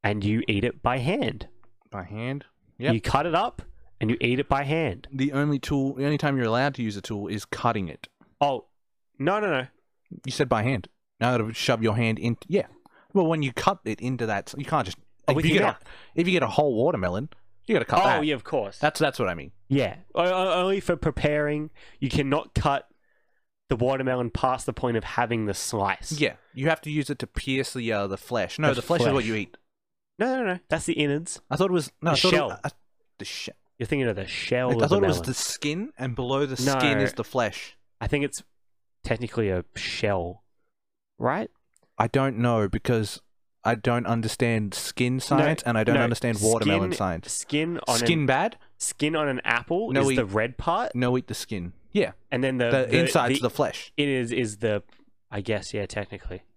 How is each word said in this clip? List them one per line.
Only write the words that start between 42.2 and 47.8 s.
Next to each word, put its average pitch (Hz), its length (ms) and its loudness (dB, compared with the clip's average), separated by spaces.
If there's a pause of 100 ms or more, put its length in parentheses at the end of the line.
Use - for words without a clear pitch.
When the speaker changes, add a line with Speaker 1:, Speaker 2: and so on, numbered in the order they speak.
Speaker 2:
know 113 300 4
because 110 520 -2 (440)
I 117 100 4
don't 120 320 0
understand 113 680 0
skin - 420 -2
Speaker 1:
No, - 40 0
Speaker 2:
science, 151 440 2
and 117 120 2
I 110 80 4
don't 117 120 4
Speaker 1:
no, 135 60 4
Speaker 2:
understand 117 380 0
watermelon 104 520 4
Speaker 1:
skin, - 60 -2
Speaker 2:
science. 90 340 -2
Speaker 1:
skin 160 540 -2